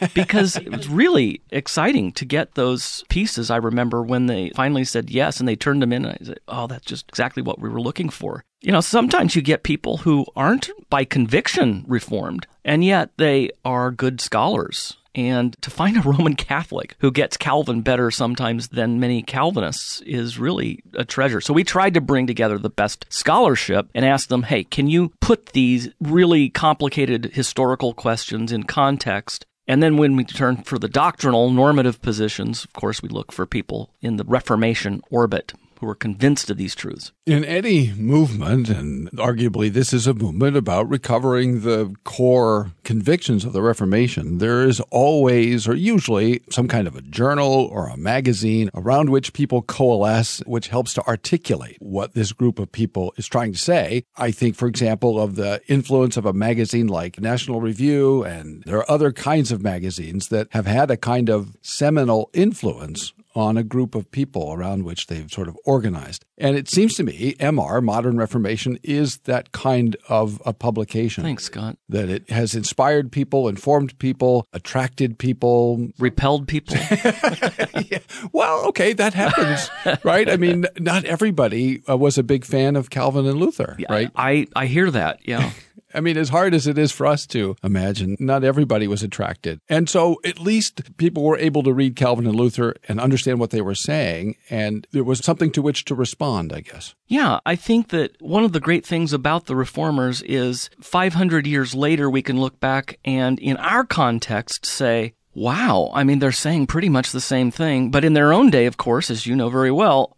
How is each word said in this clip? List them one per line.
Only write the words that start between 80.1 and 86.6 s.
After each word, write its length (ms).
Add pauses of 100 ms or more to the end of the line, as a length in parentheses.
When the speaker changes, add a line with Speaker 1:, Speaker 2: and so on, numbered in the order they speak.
Speaker 1:
I 80
mean, 280 (140)
not 260
everybody, 840
uh, 80
was 200
a 60
big 220
fan 300
of 140
Calvin 360
and 120
Luther, 400
Speaker 2:
Yeah, 140
Speaker 1:
right? 240
Speaker 2:
I, 400
I 100
hear 260
that, 320
yeah. 320
<laughs> 80 (320)
Speaker 1:
I 60
mean, 160
as 120
hard 240
as 140